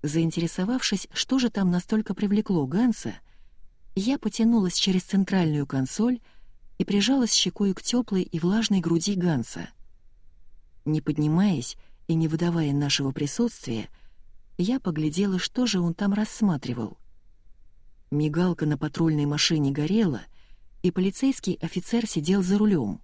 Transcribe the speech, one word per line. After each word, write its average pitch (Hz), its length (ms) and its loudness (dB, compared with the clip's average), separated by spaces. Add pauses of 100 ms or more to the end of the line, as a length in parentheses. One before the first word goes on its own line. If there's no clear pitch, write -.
Заинтересовавшись, 170 1120 0
что - 240 0
же 247 120 2
там 190 200 0
настолько 196 460 0
привлекло 202 500 2
Ганса, 185 480 0 (840)
Я 233 240 0
потянулась 220 560 2
через 185 280 2
центральную 175 640 2
консоль 208 540 0 (580)
и 180 80 0
прижалась 214 480 2
щекой 196 400 0
к - 80 -6
теплой 226 420 0
и - 160 -4
влажной 196 420 2
груди 170 340 0
Ганса. 147 540 0 (1120)
Не 156 180 0
поднимаясь 151 760 0 (300)
и 165 80 2
не 160 120 2
выдавая 160 460 0
нашего 143 380 0
присутствия, 147 760 -4 (680)
я 233 220 0
поглядела, 175 600 0
что - 260 0
же 196 140 2
он 170 140 0
там 202 200 0
рассматривал. 151 840 0 (1120)
Мигалка 156 540 0
на 151 120 0
патрульной 151 480 0
машине 147 460 0
горела, 151 500 0 (640)
и 180 80 2
полицейский 196 640 0
офицер 226 520 -2
сидел 180 360 2
за 190 140 2
рулем. 180 460 2